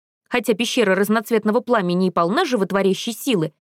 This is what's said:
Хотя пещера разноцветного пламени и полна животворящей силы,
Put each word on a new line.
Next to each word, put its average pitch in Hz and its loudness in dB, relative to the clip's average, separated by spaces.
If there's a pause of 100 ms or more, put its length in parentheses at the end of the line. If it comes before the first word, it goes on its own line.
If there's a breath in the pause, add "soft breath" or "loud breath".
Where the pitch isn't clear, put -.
(280)
Хотя 247 -2
пещера 208 0
разноцветного 214 0
пламени 185 0
и 175 -2
полна 202 0
животворящей 196 0
силы, 180 -2 (100)